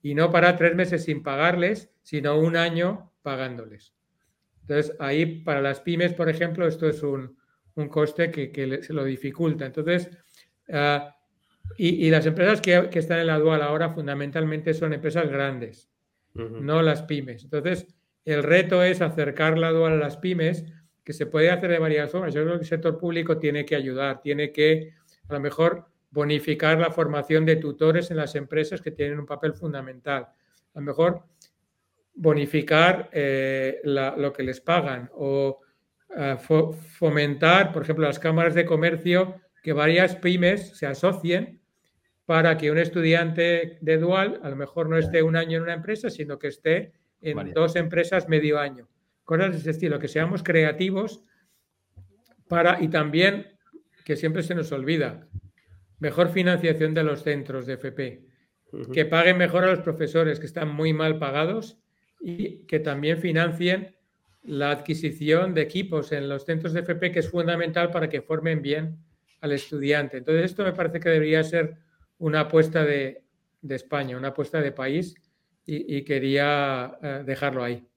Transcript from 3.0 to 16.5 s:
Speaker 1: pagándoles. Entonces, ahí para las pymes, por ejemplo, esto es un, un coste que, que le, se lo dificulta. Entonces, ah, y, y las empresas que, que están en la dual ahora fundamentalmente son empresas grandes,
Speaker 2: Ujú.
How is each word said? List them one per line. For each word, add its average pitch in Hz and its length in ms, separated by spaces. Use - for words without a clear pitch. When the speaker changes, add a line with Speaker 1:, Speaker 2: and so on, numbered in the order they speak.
Speaker 1:
pagándoles. 120 720
Entonces, 151 380
ahí 147 260
para 160 340
las 139 220
pymes, 175 320
por 170 160
ejemplo, 165 380
esto 160 200
es 151 140
un, 135 340
un 151 140
coste 151 420
que, 143 200
que 135 160
le, 131 160
se 160 100
lo 143 100
dificulta. 143 600
Entonces, 170 440
ah, 147 440
y, 170 280
y 160 60
las 160 140
empresas 180 360
que, 175 280
que 170 100
están 165 200
en 165 80
la 156 120
dual 156 240
ahora 156 260
fundamentalmente 156 840
son 160 200
empresas 156 360
grandes, 135 600
Speaker 2:
Ujú. 113 260